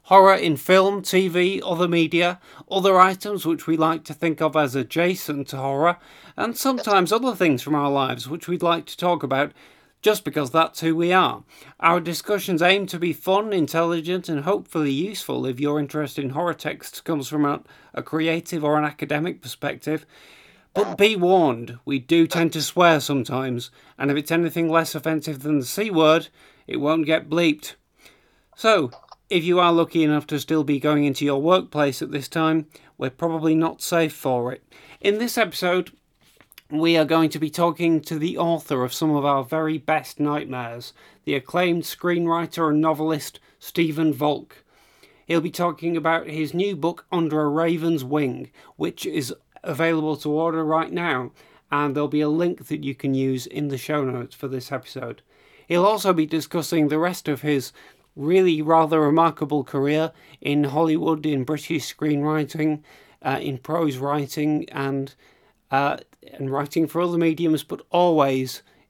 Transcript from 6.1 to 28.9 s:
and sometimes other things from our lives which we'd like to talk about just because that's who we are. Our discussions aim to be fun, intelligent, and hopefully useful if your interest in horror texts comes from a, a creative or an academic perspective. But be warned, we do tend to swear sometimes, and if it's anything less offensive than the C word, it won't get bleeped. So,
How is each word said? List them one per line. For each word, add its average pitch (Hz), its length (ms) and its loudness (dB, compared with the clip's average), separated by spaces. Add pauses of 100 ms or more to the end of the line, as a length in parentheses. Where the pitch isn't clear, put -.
and - 220 -4
sometimes 208 520 2
other 233 240 0
things 160 280 2
from 151 120 -2
our 143 160 0
lives 131 380 -2
which 160 180 -10
we'd 170 160 -4
like 170 220 0
to - 140 -16
talk 175 240 0
about 135 300 -2 (500)
just 214 220 2
because 139 260 -4
that's 160 300 0
who 165 140 0
we 170 160 0
are. 151 320 2 (380)
Our 170 200 4
discussions 175 600 -2
aim 190 280 2
to 175 100 -10
be 165 160 -2
fun, 202 400 0
intelligent, 170 720 -2
and 147 160 -4
hopefully 165 480 -2
useful 139 540 -4
if 127 120 -6
your 147 220 0
interest 147 380 -6
in 139 120 -4
horror 165 220 -2
texts - 480 -12
comes 147 280 -4
from 151 180 0
a, 143 160 -2 (320)
a 120 80 -6
creative 165 600 -4
or 151 140 2
an 151 80 2
academic 151 560 -4
perspective. - 640 -6 (680)
But 196 240 0
be 214 160 4
warned, 160 720 2
we 139 160 -2
do 165 260 4
tend 165 280 0
to 160 60 -6
swear 165 380 4
sometimes, 127 720 -4 (260)
and 143 140 -2
if 139 60 0
it's 151 160 -4
anything 165 360 0
less 160 280 0
offensive 151 480 -6
than 151 160 2
the 127 40 -4
C 208 240 -4
word, 160 420 4 (360)
it - 120 -8
won't 151 280 0
get 160 240 0
bleeped. 160 460 0 (800)
So, 185 340 2 (400)